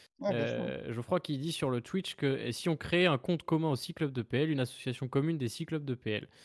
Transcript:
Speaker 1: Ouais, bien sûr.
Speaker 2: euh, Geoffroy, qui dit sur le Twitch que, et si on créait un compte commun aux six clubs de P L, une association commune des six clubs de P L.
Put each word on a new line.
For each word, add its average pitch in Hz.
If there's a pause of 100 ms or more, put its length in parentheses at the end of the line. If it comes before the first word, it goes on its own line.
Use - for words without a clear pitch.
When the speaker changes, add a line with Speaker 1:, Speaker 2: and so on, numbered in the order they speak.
(200)
Speaker 1:
Ouais, 262
bien 117
sûr. 117
Speaker 2:
euh, -
Geoffroy, 120
qui 147
dit 151
sur 147
le 123
Twitch -
que, 135
et 113
si -
on 160
créait 175
un 151
compte 170
commun 160
aux 135
six -
clubs 147
de 127
P 120
L, 160
une 147
association 127
commune 151
des 123
six -
clubs 156
de 131
P 113
L. 107 (160)